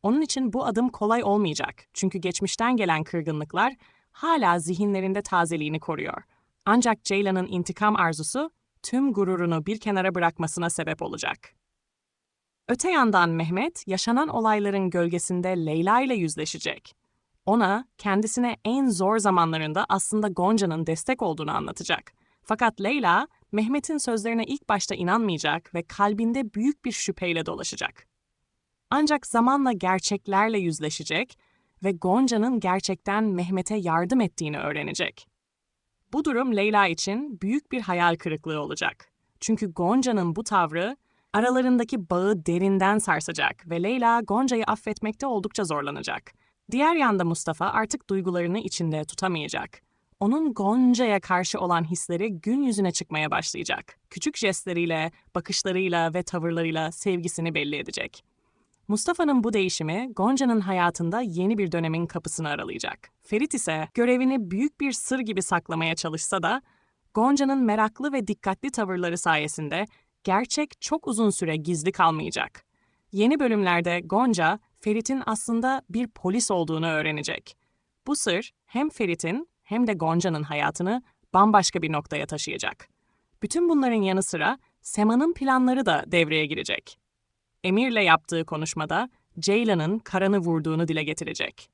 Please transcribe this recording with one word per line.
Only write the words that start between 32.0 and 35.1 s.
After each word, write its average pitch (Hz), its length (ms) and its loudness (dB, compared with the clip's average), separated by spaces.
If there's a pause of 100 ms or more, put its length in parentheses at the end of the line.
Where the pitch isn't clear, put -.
gerçekten 196 640 -2
Mehmet'e 185 520 -2
yardım 180 460 2
ettiğini 156 360 -4
öğrenecek. 151 720 -6 (840)